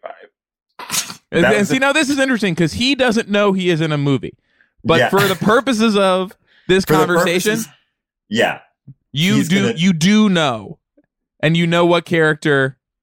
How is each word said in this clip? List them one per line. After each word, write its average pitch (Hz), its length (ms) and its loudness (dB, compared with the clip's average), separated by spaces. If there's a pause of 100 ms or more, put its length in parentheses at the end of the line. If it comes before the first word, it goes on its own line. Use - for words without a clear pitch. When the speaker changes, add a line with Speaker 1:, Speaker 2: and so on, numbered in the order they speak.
(1300)
Speaker 1:
And, 170 140 0
Speaker 2:
that 214 80 4
Speaker 1:
and 208 60 2
Speaker 2:
was 202 100 0
Speaker 1:
see, 254 60 0
Speaker 2:
the 262 40 0
Speaker 1:
now 277 140 2
this 294 160 0
is 277 100 -2
interesting 240 360 0
'cause 165 180 -2
he 262 200 0
doesn't 240 360 -2
know 202 240 2
he 185 160 -2
is 160 120 0
in 160 100 -2
a 151 60 -2
movie. 139 400 -2 (460)
But 165 160 2
Speaker 2:
Yeah. 151 100 2
Speaker 1:
for 190 120 2
the 185 140 0
purposes 220 600 0
of 190 420 -2 (300)
this 185 180 2
Speaker 2:
<laughs> - 20 -12
For 151 60 2
the 160 60 4
Speaker 1:
conversation, 175 520 0
Speaker 2:
purposes, 220 180 -4 (600)
yeah. 104 300 -2 (540)
Speaker 1:
you 175 220 0
Speaker 2:
He's 175 140 0
Speaker 1:
do, 196 180 2
Speaker 2:
gonna - 100 -2
Speaker 1:
you 180 160 0
do 208 360 2
know, 135 500 -4 (600)
and 160 160 0
you 170 120 0
know 170 180 2
what 170 200 2
character 151 720 0 (260)